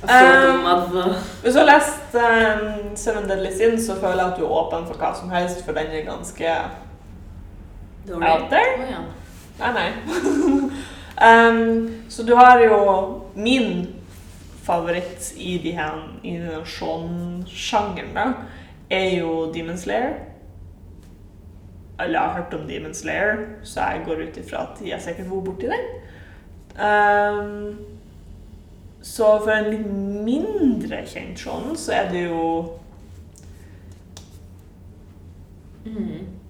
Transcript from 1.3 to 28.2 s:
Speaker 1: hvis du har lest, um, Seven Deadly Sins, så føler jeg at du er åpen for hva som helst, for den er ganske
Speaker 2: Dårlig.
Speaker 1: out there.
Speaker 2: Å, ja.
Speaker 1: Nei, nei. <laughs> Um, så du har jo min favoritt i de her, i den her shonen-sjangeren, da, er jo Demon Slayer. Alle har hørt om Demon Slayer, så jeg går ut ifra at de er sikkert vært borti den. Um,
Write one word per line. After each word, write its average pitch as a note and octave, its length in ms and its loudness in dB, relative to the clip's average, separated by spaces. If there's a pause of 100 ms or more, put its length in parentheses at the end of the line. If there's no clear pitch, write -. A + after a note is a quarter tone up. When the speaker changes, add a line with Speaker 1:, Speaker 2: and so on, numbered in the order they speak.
Speaker 1:
hvis B3 160 0
du C#4+ 60 6
har D#4 60 8
lest, - 500 4
um, G#3+ 800 2
Seven G#3 340 -4
Deadly F#3+ 220 -2
Sins, A3+ 360 2
så F#3+ 80 -4
føler F#3 260 0
jeg F3+ 100 0
at - 60 -6
du E3 80 -2
er D3 60 -2
åpen E3+ 340 -2
for D#3+ 140 -10
hva - 160 -2
som F3+ 180 -10
helst, F3 320 -2
for D#3+ 80 -6
den D#3 140 -4
er D#3 180 -6
ganske - 460 -6 (1500)
Speaker 2:
Dårlig. - 260 -2
Speaker 1:
out D#3+ 200 2
there. A#4+ 260 2
Speaker 2:
Å, - 160 -6
ja. - 120 -8 (560)
Speaker 1:
Nei, A#3 120 0
nei. G3+ 240 -2
<laughs> A3+ 60 -12 (1120)
Um, A3+ 960 4
så A3+ 180 -8
du A#3+ 80 6
har B3 240 12
jo A3 180 8 (560)
min G#3 520 0 (760)
favoritt F3 680 -4 (100)
i F3+ 180 -8
de D#3+ 140 -6
her, D#3 220 -6 (340)
i F3 80 -8
den E3+ 140 -8
her D#3+ 180 -10
shonen-sjangeren, F3 1400 -6
da, G3+ 140 -2 (680)
er F#3 300 0
jo E3 320 -2
Demon E3+ 260 -8
Slayer. B3 380 -4 (1900)
Alle - 160 -2
har - 160 -2
hørt E3+ 180 -8
om D#3 140 -8
Demon D#3+ 260 -10
Slayer, G3+ 520 -2 (180)
så - 240 -10
jeg D#3+ 160 -6
går D#3+ 220 -6
ut E3 180 -14
ifra - 220 -8
at - 180 -16
de F#3 80 -8
er - 80 -8
sikkert F3+ 320 -10
vært F#3+ 160 -6
borti A3+ 240 -6
den. A#4 160 -4 (880)
Um, G#3 1040 0 (1160)